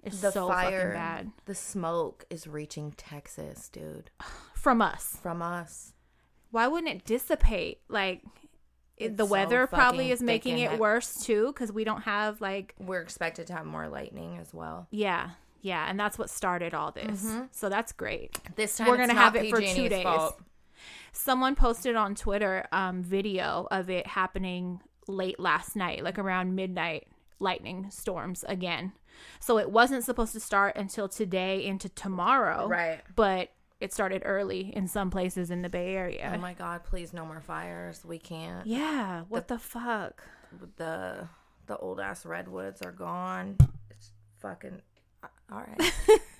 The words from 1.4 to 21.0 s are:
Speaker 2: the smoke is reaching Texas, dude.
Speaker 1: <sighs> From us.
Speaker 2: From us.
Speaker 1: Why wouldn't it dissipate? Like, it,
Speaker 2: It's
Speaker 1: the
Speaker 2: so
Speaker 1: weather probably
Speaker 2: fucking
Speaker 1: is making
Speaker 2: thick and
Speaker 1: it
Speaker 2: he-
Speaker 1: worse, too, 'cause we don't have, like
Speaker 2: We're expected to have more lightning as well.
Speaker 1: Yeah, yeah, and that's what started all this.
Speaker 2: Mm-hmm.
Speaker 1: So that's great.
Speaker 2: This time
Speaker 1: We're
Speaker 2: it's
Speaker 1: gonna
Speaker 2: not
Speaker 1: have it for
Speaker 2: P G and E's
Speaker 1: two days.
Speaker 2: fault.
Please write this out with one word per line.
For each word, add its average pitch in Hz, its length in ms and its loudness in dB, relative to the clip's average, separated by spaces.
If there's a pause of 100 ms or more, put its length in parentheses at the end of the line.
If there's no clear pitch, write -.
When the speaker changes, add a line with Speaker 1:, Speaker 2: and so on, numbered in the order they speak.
Speaker 2:
the 202 100 -8
smoke 170 760 -2
is 160 160 -10
reaching 151 460 -8
Texas, 147 760 -14
dude. - 500 -12
Speaker 1:
<sighs> - 340 -14
From 233 300 6
us. - 400 -2
Speaker 2:
From 170 180 -6
us. 170 520 -8 (580)
Speaker 1:
Why 233 160 4
wouldn't 320 240 0
it - 140 -8
dissipate? 226 760 4 (100)
Like, 190 340 0 (760)
it, 220 140 -2
Speaker 2:
It's 202 60 -8
Speaker 1:
the 214 80 4
Speaker 2:
so 196 60 4
Speaker 1:
weather 240 360 6
probably 254 380 6
Speaker 2:
fucking 254 80 4
Speaker 1:
is 240 100 0
making 240 320 2
Speaker 2:
thick 240 100 2
and - 80 0
Speaker 1:
it - 40 2
Speaker 2:
he- 220 40 2
Speaker 1:
worse, 220 420 2
too, 226 300 4
'cause 226 180 -6
we 214 120 -2
don't 220 180 -2
have, 214 400 -2
like 196 380 -6
Speaker 2:
We're 185 220 -4
expected 165 460 -6
to 180 60 -8
have 160 140 -8
more 156 200 -6
lightning - 520 -10
as 160 120 -18
well. 165 380 -10
Speaker 1:
Yeah, 196 400 -2 (320)
yeah, 175 260 -2
and 196 120 -2
that's 208 180 -2
what 226 140 -4
started 175 420 -2
all 151 180 -2
this. 208 320 -6
Speaker 2:
Mm-hmm. 220 280 -4
Speaker 1:
So - 180 -4
that's 202 220 -2
great. - 480 -8 (160)
Speaker 2:
This 208 220 -2
time 226 100 0
Speaker 1:
We're 247 80 8
Speaker 2:
it's 247 60 4
Speaker 1:
gonna 240 120 6
Speaker 2:
not 233 120 8
Speaker 1:
have 226 100 8
it 220 160 2
for 233 80 4
Speaker 2:
P 202 60 4
G 196 40 2
and 185 80 0
E's 254 60 2
Speaker 1:
two - 60 2
days. 190 140 2
Speaker 2:
fault. 160 380 2 (720)